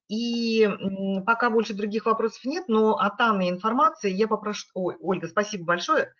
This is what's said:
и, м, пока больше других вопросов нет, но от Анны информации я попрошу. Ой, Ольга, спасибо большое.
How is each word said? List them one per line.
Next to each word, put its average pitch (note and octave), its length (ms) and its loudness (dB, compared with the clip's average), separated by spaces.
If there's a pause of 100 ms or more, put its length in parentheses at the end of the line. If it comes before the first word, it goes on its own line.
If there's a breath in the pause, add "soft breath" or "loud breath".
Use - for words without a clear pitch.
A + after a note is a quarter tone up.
и, A#3 560 0
м, G3 640 -2
пока A#3 240 2
больше A3 240 0
других G#3 320 -4
вопросов A3 380 -2
нет, E4 240 -4
но A3 280 4
от G3+ 240 0
Анны G3+ 300 2
информации A3 600 0
я G3+ 180 0
попрошу. G#3 460 -4
Ой, F#3 260 -4
Ольга, E3 280 -2
спасибо G3+ 360 -4
большое. F#3 560 0